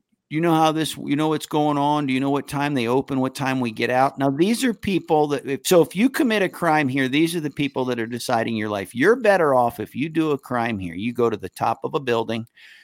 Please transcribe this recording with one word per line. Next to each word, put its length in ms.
You 80
know 140
how 160
this, 260
you 200
know 100
what's 200
going 300
on? 300
Do 60
you 80
know 100
what 160
time 280
they 120
open, 320
what 160
time 240
we 140
get 180
out?" 260
Now, 140
these 320
are 100
people 560
that, 160
if, 220
so 160
if 140
you 120
commit 340
a 60
crime 380
here, 220
these 260
are 60
the 100
people 360
that 120
are 80
deciding 480
your 140
life. 260
You're 220
better 400
off 240
if 160
you 120
do 220
a 80
crime 400
here. 160
You 180
go 180
to 60
the 120
top 340
of 140
a 40
building, 460